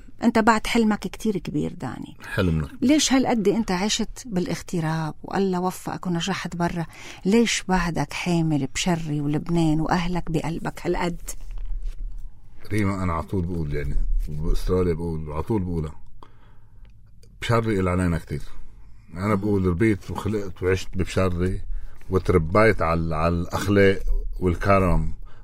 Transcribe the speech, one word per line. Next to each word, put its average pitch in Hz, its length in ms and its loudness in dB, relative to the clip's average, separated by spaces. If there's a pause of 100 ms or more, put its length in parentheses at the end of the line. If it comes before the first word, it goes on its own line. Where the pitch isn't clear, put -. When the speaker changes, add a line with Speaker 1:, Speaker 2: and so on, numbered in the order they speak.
(220)
Speaker 1:
أنت 233 160 4
بعد 220 280 4
حلمك 214 320 2
كتير 202 400 -4
كبير 151 340 -4
داني. - 440 -10 (180)
Speaker 2:
حلمنا. 80 340 2 (140)
Speaker 1:
ليش 285 300 4
هالقد 233 360 4
أنت 208 220 0
عشت 202 560 -2
بالاغتراب 160 960 -2
والله 185 380 0
وفقك - 460 -6
ونجحت 175 500 -4
برا؟ 170 300 -2 (380)
ليش 220 440 4
بعدك 175 440 0
حامل 160 640 0
بشري 165 460 0
ولبنان 156 600 2
وأهلك 175 500 0
بقلبك 160 560 0
هالقد؟ 175 340 -2 (1500)
Speaker 2:
ريما، 98 300 0
أنا 90 100 0
عطول 82 300 -2
بقول، 82 320 -2
يعني، 73 220 0 (320)
وبأستراليا 82 680 2
بقول، 80 340 -4
وعطول 82 340 -2
بقولها، 82 420 -4 (1400)
بشري 113 400 2
إلى 92 100 2
علينا 90 280 2
كتير. 76 240 -6 (720)
أنا 101 200 0
بقول 101 320 0
ربيت 95 440 0
وخلقت 101 520 -6
وعشت 92 320 0
ببشري، 92 640 0 (500)
وتربيت 92 720 4
على، 82 340 0
على 85 180 2
الأخلاق 95 680 4 (380)
والكرم 90 760 4 (300)